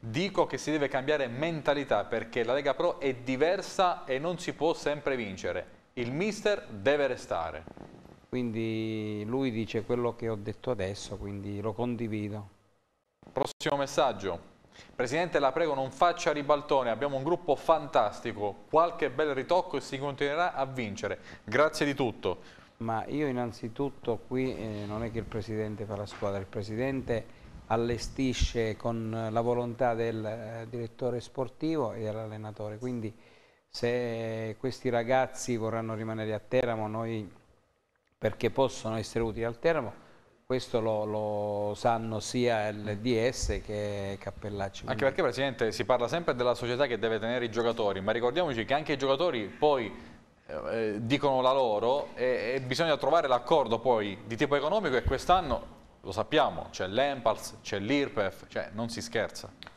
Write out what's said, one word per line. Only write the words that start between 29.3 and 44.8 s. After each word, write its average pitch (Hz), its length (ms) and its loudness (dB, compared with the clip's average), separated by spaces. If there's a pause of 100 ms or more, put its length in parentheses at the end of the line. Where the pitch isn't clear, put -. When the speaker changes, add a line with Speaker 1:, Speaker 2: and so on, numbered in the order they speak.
Speaker 2:
la 113 100 2
volontà 120 520 2
del, 113 320 0
eh, 113 440 -8
direttore 120 520 -4
sportivo 135 720 -4
e 113 80 -6
dell'allenatore, 107 760 -6
quindi 117 360 -6 (560)
se 113 880 -2
questi 127 300 -2
ragazzi 123 640 2
vorranno 110 380 -2
rimanere 110 400 -4
a 104 120 -2
Teramo, 120 440 2
noi, 110 420 -4 (840)
perché 110 320 0
possono 113 480 0
essere 113 260 -2
utili 113 220 -2
al 117 140 -4
Teramo, 156 340 2 (520)
questo 123 360 0
lo, 110 240 2
lo 104 720 -2
sanno 113 440 0
sia 113 480 2
il 104 320 -4
D 117 300 4
S 101 360 -2
che 101 540 -4
Cappellacci, 101 600 -6